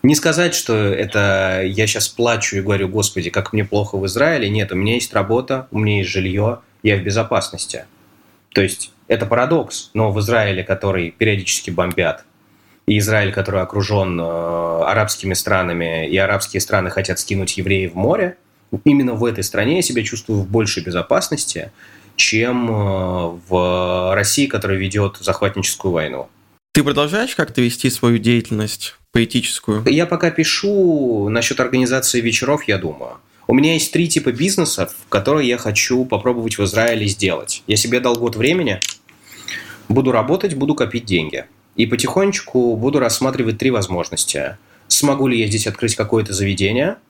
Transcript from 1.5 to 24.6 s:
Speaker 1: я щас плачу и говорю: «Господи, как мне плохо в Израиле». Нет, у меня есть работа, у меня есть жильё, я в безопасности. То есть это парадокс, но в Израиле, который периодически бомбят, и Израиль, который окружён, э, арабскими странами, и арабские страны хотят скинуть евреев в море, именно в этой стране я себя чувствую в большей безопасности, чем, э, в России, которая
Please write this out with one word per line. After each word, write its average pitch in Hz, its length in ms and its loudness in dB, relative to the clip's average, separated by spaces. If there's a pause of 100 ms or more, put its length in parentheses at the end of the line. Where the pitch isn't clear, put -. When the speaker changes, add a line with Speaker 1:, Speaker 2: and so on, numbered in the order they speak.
Speaker 1:
я 101 220 0
щас 107 220 -2
плачу 117 500 0
и 98 40 -2
говорю: 98 260 0
«Господи, 95 420 -2
как - 240 -4
мне 107 120 2
плохо 101 320 -2
в 95 80 -2
Израиле». 120 440 2
Нет, 101 220 0
у 92 40 -4
меня 104 180 2
есть 120 200 -4
работа, 123 580 0
у 107 80 -2
меня 104 200 2
есть 92 100 -2
жильё, 98 520 0 (220)
я 104 140 4
в 92 60 -2
безопасности. - 840 -4 (680)
То 101 80 4
есть - 300 -2 (160)
это 110 180 0
парадокс, 123 680 0
но 110 180 2
в 101 100 0
Израиле, 101 420 2
который 92 480 -2
периодически 101 580 -2
бомбят, 87 540 -2 (640)
и 107 100 4
Израиль, 104 360 2
который 95 280 -2
окружён, 95 580 0
э, 85 680 -2
арабскими 101 480 0
странами, 87 760 -2
и 82 100 0
арабские 98 440 0
страны 92 300 0
хотят 95 280 -2
скинуть 95 380 -4
евреев 95 340 -2
в 85 60 -8
море, 180 400 0 (480)
именно 139 300 4
в 110 100 0
этой 110 180 -2
стране 110 340 0
я 185 40 2
себя 120 220 0
чувствую 107 380 -2
в 95 60 -4
большей 104 340 0
безопасности, 87 920 -2 (440)
чем, 120 540 0
э, 92 760 -2
в 90 680 0
России, 104 320 2
которая 101 300 -2